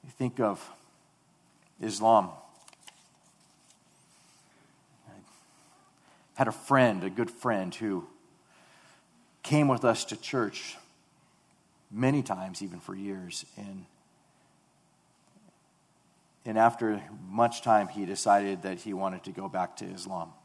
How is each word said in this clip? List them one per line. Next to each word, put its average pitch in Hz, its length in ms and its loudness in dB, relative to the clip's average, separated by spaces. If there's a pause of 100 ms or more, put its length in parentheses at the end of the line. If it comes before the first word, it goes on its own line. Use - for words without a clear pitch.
You 135 140 -20
think 127 220 -4
of 104 280 -2 (1120)
Islam. 107 480 4 (2750)
I - 40 -20 (1200)
had 135 120 2
a 110 60 -4
friend, 120 500 6
a 95 60 -2
good 117 220 -2
friend, 95 420 0
who 98 320 -4 (1400)
came 147 240 4
with 127 180 2
us 113 200 4
to - 140 -10
church - 560 -4 (1120)
many 131 320 0
times, 92 400 -8
even 90 180 -10
for 95 140 -12
years, 95 520 -10 (120)
and, 98 280 -14 (2500)
and 110 120 -2
after 110 440 4 (280)
much 117 320 2
time, 104 260 4
he 98 180 -6
decided 98 580 2
that 92 160 -6
he 104 140 -8
wanted 95 300 -4
to 98 80 -12
go 92 160 -10
back 90 300 -4
to 98 80 -12
Islam. 90 480 -10 (120)